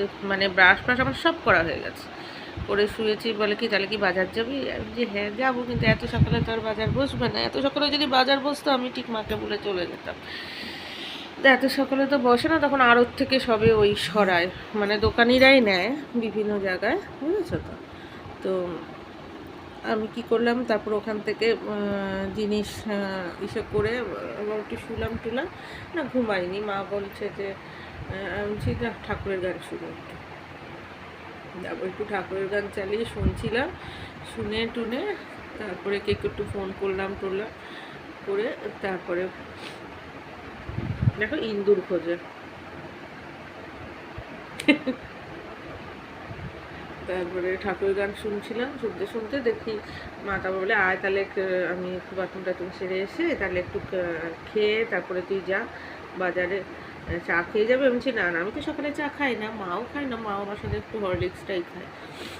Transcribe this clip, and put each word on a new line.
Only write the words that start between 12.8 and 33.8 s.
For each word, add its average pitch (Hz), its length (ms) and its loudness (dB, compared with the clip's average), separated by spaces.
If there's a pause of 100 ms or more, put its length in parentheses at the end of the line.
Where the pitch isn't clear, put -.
আড়ত 240 360 10
থেকে 262 240 4
সবে 226 320 6
ওই 208 260 8
সরায়, 185 500 4 (260)
মানে 208 240 2
দোকানিরাই 247 640 10
নেয় 208 360 4 (180)
বিভিন্ন 208 440 2
জায়গায়, 196 400 2 (220)
বুঝেছো 320 360 0
তো? - 180 -6 (680)
তো 190 80 -2 (1300)
আমি 220 320 0
কি 233 140 -6
করলাম, 233 360 4
তারপর 214 280 0
ওখান 208 280 0
থেকে, 214 320 2
আহ, 196 840 -2
জিনিস, 208 540 0
আহ, 190 560 -2
ইসে 214 180 -4 (100)
করে, 214 260 2
আহ, 233 60 -2 (360)
আবার 214 180 -2
একটু 214 180 -6 (120)
শুলাম 226 360 -2
টুলাম, 247 220 -2 (480)
না 330 80 0 (100)
ঘুমাইনি। 202 480 2
মা 196 300 -2
বলছে 202 460 -4
যে, 98 180 -4
আহ, - 840 -8
আমি 208 160 -2
বলছি, 240 260 0
"না, 233 100 0 (160)
ঠাকুরের 196 340 -2
গান 180 120 0 (180)
শুনি 170 160 -8
একটু।" - 300 -10 (1500)
তারপর 175 220 -6
একটু 190 220 -4
ঠাকুরের 190 400 -2
গান 202 260 0
চালিয়ে 208 300 -2
শুনছিলাম, 220 640 0 (680)